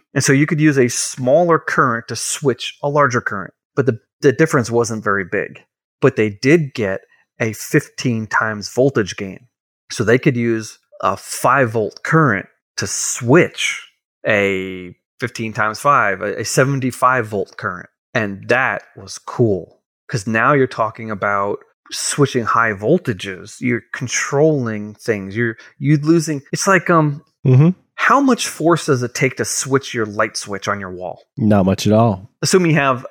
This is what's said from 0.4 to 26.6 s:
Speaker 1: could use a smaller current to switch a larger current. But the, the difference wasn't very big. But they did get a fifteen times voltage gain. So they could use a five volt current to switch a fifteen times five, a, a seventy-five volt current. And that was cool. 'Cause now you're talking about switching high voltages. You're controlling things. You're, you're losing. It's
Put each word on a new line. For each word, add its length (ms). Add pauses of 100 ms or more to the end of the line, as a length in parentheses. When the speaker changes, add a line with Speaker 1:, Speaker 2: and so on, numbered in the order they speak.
Speaker 1:
could 140
use 180
a 120
smaller 680
current 520
to 80
switch 680
a 60
larger 320
current. 320 (220)
But 120
the, 120 (220)
the 120
difference 360
wasn't 340
very 200
big. 360 (420)
But 160
they 120
did 460
get 260 (380)
a 140
fifteen 760
times 440
voltage 440
gain. 320 (420)
So 140
they 140
could 180
use 440 (220)
a 140
five 560
volt 320
current 440 (300)
to 100
switch 1000 (400)
a 680 (240)
fifteen 340
times 260
five, 420
a, 180
a 60
seventy-five 840
volt 300
current. 320 (240)
And 360
that 340 (140)
was 200
cool. 640 (280)
'Cause 180
now 260
you're 140
talking 440
about 480 (320)
switching 520
high 300
voltages. 840
You're 240 (100)
controlling 1000
things. 400
You're, 220 (200)
you're 220
losing. 420 (100)
It's 160